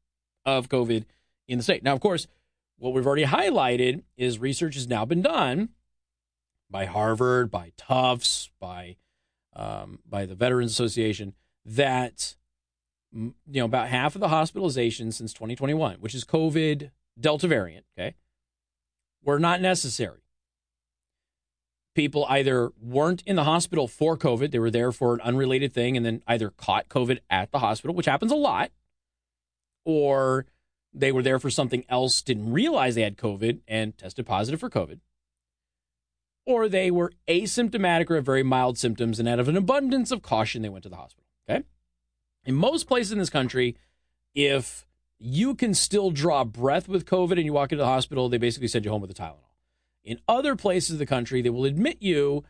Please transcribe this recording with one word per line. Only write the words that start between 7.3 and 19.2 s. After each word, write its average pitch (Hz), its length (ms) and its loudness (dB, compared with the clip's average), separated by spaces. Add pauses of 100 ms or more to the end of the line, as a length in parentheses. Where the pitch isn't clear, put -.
by 87 280 -8
Tufts, 127 840 0
by, 90 380 -14 (560)
um, 52 520 -10
by 98 220 -6
the 92 80 -12
Veterans 120 380 2
Association, 110 600 -2 (300)
that, 127 680 -2 (800)
m-, 117 220 -10 (120)
you 139 120 -4
know, 117 60 0
about 117 200 0
half 127 300 -2
of 196 40 -12
the 202 80 0
hospitalizations 131 880 -2
since 113 180 -10
twenty 113 220 -10
twenty-one, 139 460 -2
which 110 140 -10
is 127 100 -10
covid 156 680 0 (300)
Delta 151 260 2
variant, 98 400 -2 (100)
okay, 113 200 -8 (1080)